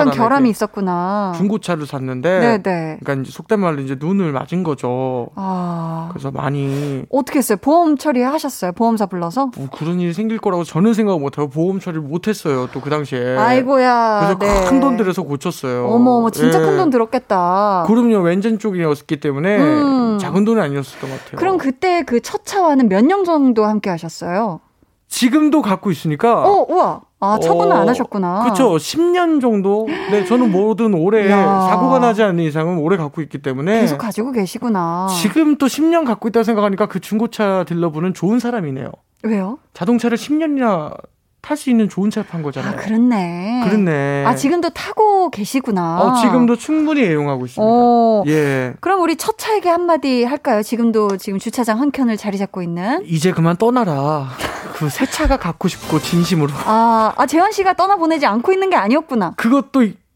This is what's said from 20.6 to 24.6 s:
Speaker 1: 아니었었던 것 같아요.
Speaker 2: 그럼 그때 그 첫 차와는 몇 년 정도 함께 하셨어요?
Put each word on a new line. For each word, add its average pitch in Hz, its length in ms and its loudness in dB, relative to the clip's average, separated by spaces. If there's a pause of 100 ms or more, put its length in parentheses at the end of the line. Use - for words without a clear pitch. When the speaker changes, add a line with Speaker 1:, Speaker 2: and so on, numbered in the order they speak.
Speaker 1:
아니었었던 139 460 -6
것 135 100 -10
같아요. - 180 -16
Speaker 2:
그럼 370 200 0
그때 339 460 -2
그 240 180 -2
첫 - 240 -10
차와는 302 440 2
몇 196 200 4
년 392 160 0
정도 269 400 2
함께 214 240 -2
하셨어요? 175 720 -6 (480)